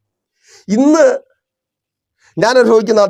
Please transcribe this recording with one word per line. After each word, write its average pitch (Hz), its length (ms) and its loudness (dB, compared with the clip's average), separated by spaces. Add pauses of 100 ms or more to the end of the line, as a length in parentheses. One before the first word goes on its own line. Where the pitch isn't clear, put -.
(760)
ഇന്ന് 294 280 2 (1400)
ഞാൻ 233 180 0
അനുഭവിക്കുന്ന 220 440 0
ആ 190 60 0